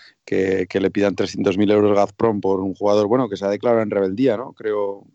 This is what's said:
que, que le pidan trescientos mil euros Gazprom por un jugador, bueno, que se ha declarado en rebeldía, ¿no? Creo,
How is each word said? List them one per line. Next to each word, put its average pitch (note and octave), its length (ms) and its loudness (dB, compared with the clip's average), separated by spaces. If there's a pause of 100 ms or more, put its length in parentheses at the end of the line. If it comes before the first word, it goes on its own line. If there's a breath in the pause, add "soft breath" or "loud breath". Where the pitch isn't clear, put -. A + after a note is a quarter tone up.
(240 loud breath)
que, F#2+ 440 0
que G2 120 -2
le F#2+ 100 0
pidan G2+ 260 0
trescientos G2 420 -2
mil G2+ 120 4
euros G#2 260 4
Gazprom G2+ 440 0
por F#2+ 200 0
un F#2+ 140 -4
jugador, G#2 340 0
bueno, B2 200 0
que G2+ 80 -6
se F#2+ 80 -6
ha G2 40 0
declarado A2+ 340 0
en G#2 80 -4
rebeldía, G2+ 460 0
¿no? B2+ 160 -10
Creo, G#2 520 -6 (100)